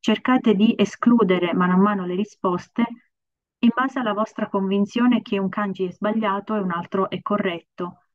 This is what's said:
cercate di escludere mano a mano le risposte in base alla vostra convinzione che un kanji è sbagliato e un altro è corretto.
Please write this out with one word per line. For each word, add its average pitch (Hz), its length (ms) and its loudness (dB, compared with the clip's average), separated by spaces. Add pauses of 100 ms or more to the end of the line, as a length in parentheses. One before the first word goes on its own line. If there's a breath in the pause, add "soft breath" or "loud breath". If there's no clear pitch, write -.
cercate 233 500 2
di 214 240 4
escludere 185 760 2
mano 180 220 2
a - 20 6
mano 196 280 2
le 180 100 -4
risposte 190 680 -4 (760)
in 240 140 4
base 262 260 -2
alla 226 120 -2
vostra 214 380 -4
convinzione 202 720 2
che 196 180 -4
un 190 80 -2
kanji 190 380 -4
è 180 60 -6
sbagliato 208 640 -2
e 208 40 -2
un 185 140 -2
altro 185 360 -4
è - 120 -8
corretto. 180 800 -6 (140)